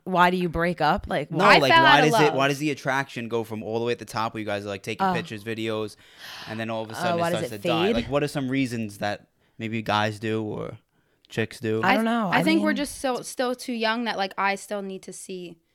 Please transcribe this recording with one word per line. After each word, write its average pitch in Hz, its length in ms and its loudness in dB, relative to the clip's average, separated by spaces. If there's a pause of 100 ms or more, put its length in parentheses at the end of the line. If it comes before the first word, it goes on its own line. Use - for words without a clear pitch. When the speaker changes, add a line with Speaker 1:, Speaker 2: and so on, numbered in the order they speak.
Speaker 1:
why 180 260 4
do 185 60 0
you 180 120 0
break 165 320 -2
up? 156 280 2
Like, 151 220 -4
Speaker 2:
No, 156 80 -2
Speaker 1:
why? 214 180 8
Speaker 3:
I - 20 6
Speaker 2:
like, 143 140 6
Speaker 3:
fell 330 100 8
Speaker 2:
why 302 160 8
Speaker 3:
out 151 60 6
of - 60 6
Speaker 2:
does 220 100 6
it, 151 40 6
Speaker 3:
love. 151 100 2
Speaker 2:
why 135 140 4
does 143 100 0
the 151 120 -2
attraction 131 580 -4
go 117 160 -2
from 107 180 -8
all 110 160 -4
the 117 60 0
way 120 80 0
at 117 60 -2
the 113 60 -14
top 113 300 -4
where 113 60 -6
you 104 60 -6
guys 101 180 -4
are, 104 40 -8
like, 98 140 -8
taking 117 240 -2
Speaker 1:
Oh. 185 80 2
Speaker 2:
pictures, 104 300 -6
videos, 110 520 -4 (520)
and 110 100 -6
then 113 120 -4
all 113 120 -4
of 107 80 -10
a - 20 -12
Speaker 1:
Oh, - 40 -10
Speaker 2:
sudden 175 240 0
Speaker 1:
why 170 80 0
Speaker 2:
it 175 40 0
Speaker 1:
does - 80 0
Speaker 2:
starts 135 140 -6
Speaker 1:
it 104 80 -10
Speaker 2:
to - 60 -2
die? 175 200 2
Speaker 1:
fade? 226 80 2
Speaker 2:
Like, 233 140 -2
what 143 120 2
are 143 60 0
some 135 200 -4
reasons 117 500 -2
that 104 280 -4 (320)
maybe 113 240 -4
guys 107 360 2
do 110 240 -2
or 110 360 -8 (500)
chicks - 320 -4
do? 110 220 0
Speaker 1:
I 196 100 4
Speaker 3:
I - 20 4
Speaker 1:
don't 226 100 2
know. 226 280 0
Speaker 3:
I - 60 2
Speaker 1:
I - 40 2
Speaker 3:
think 320 200 4
we're 311 60 2
Speaker 1:
mean 311 80 0
Speaker 3:
just 285 240 -6
so, 254 220 -2
still 254 320 -2
too 254 180 -8
young 226 320 -2
that, 214 140 -2
like, 196 200 -2
I 196 180 2
still 202 260 -8
need 190 220 -10
to 185 80 -14
see 180 460 -12 (160)